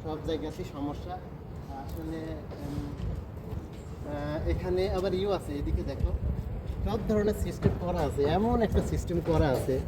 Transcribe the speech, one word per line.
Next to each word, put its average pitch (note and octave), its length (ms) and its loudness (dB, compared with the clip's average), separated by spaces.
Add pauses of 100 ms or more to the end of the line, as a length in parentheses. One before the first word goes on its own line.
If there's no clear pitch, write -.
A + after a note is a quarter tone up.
সব D#3 140 -4 (100)
জায়গাতেই D#3 460 -4
সমস্যা। D3 400 -4 (560)
আসলে, D#3+ 480 -6
উম, D3 720 -6 (1200)
আহ, F#3+ 400 -2
এখানে F#3 400 2
আবার F#3+ 240 2
ইউ G3 180 2
আছে, D#3+ 220 -2
এদিকে D3 300 0
দেখো, - 280 0 (800)
সব G#3+ 100 0 (100)
ধরনের G#3+ 240 4
সিস্টেম - 380 2 (100)
করা F3 180 0
আছে, C#3 240 2
এমন A3 380 4
একটা G3+ 200 4
সিস্টেম E3 440 0
করা D#3+ 220 6
আছে। C3 400 4